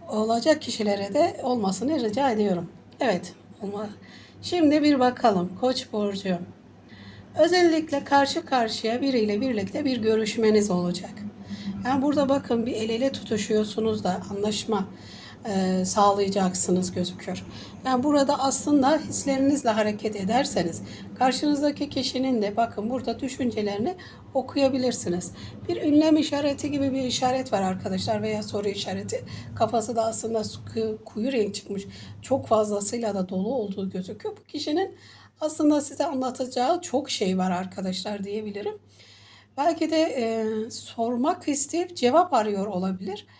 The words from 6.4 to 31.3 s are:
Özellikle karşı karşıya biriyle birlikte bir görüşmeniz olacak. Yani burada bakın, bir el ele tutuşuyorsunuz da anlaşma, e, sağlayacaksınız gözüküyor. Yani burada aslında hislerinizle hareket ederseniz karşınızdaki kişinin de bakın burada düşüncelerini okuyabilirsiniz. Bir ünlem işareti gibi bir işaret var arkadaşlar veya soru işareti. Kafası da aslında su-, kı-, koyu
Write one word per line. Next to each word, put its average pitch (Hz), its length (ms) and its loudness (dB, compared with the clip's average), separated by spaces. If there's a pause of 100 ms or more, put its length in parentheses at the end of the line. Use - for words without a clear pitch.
Özellikle 320 680 4
karşı 277 400 4
karşıya 233 580 0
biriyle 214 380 2
birlikte 262 440 -2
bir 262 120 0
görüşmeniz 214 720 4
olacak. 180 440 -2 (680)
Yani 262 180 2
burada 285 260 2
bakın, 247 380 0
bir 262 60 -2
el 220 180 -2
ele 254 220 0
tutuşuyorsunuz 214 920 0
da 185 160 0 (100)
anlaşma, 202 580 -2 (600)
e, 185 360 2
sağlayacaksınız 190 1080 4
gözüküyor. - 520 -6 (400)
Yani 254 180 2
burada 285 380 4
aslında 285 580 4
hislerinizle 277 720 0
hareket 214 460 0
ederseniz 196 680 0 (360)
karşınızdaki 285 680 2
kişinin 262 540 0
de 208 140 -2
bakın 226 340 -2
burada 233 300 -4
düşüncelerini 226 760 -2 (400)
okuyabilirsiniz. 254 1000 0 (360)
Bir 349 140 -2
ünlem 311 340 6
işareti 285 540 0
gibi 277 220 0
bir 269 100 -2
işaret 254 500 0
var 196 100 2
arkadaşlar 190 600 -2
veya 214 200 -2
soru 208 260 -4
işareti. 202 560 -4 (300)
Kafası 226 420 0
da 226 80 2
aslında 220 400 -2
su-, - 200 -10
kı-, 220 400 -4
koyu 233 280 -4